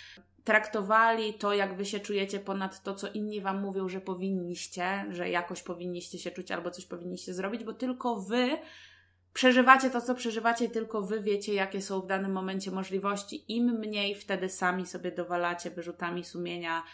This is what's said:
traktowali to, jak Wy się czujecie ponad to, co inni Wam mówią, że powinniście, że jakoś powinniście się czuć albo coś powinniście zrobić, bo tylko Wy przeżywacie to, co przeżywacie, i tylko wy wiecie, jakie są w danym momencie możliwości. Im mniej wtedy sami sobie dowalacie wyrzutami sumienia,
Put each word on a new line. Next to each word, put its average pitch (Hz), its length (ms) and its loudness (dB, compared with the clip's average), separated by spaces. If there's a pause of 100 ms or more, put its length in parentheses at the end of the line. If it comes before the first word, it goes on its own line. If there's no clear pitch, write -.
(440)
traktowali 214 920 4
to, 208 200 0
jak 196 240 2
Wy 202 80 -2
się 202 140 -2
czujecie 196 400 -2
ponad 196 440 -4
to, 196 120 -4
co 196 120 -6
inni 208 340 -4
Wam 190 200 0
mówią, 190 280 -2
że 190 120 -6
powinniście, 185 1080 -2
że 175 200 -4
jakoś 180 340 -2
powinniście 175 560 -8
się 175 120 -6
czuć 180 200 -8
albo 175 200 -4
coś 185 140 -10
powinniście 180 480 -8
zrobić, 202 300 -4
bo 214 100 -8
tylko 247 420 -2
Wy 247 420 2 (760)
przeżywacie 254 540 8
to, 247 120 -2
co 247 140 0
przeżywacie, 226 500 0
i - 40 2
tylko 220 320 -4
wy 208 200 -2
wiecie, 202 320 0
jakie 196 280 0
są 190 200 -2
w 185 60 -6
danym 196 240 0
momencie 190 400 -4
możliwości. 190 760 -4
Im 233 180 2
mniej 208 500 0
wtedy 185 340 -2
sami 185 360 0
sobie 180 260 -6
dowalacie 175 600 -2
wyrzutami 175 520 -6
sumienia, 175 600 -4 (100)